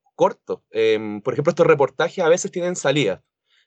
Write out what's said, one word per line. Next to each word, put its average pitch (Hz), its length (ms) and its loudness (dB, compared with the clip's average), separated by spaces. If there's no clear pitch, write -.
cortos. - 460 -2
Em, 110 520 -2
por 127 100 -4
ejemplo, 147 180 0
estos 196 160 2
reportajes 156 560 0
a 160 60 2
veces 175 220 2
tienen 175 260 -6
salida 135 460 -2